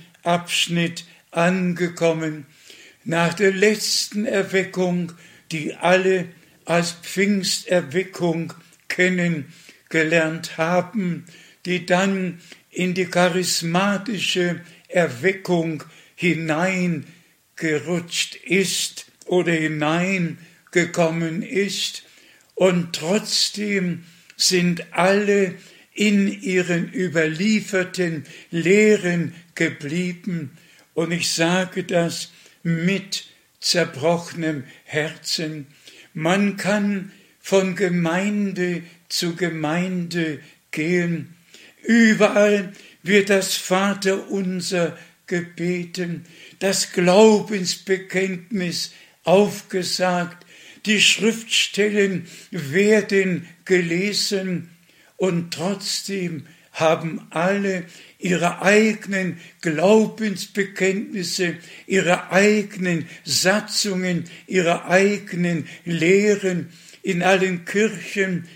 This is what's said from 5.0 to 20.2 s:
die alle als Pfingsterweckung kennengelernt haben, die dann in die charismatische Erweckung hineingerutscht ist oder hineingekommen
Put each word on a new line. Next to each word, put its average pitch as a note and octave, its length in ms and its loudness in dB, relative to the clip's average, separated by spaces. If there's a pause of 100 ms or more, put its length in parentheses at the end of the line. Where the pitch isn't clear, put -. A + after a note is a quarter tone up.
die D3+ 220 -6
alle F#3 540 2 (380)
als E3+ 260 0
Pfingsterweckung F3 1600 -2 (340)
kennengelernt E3 1700 -2
haben, F3 640 -2 (400)
die F3+ 220 -4
dann F#3 520 0 (300)
in F3+ 240 -2
die F3+ 140 -2
charismatische F3+ 1500 0 (260)
Erweckung E3 960 0 (320)
hineingerutscht E3 2250 -4
ist - 720 -2 (180)
oder E3+ 280 2
hineingekommen E3 1900 -2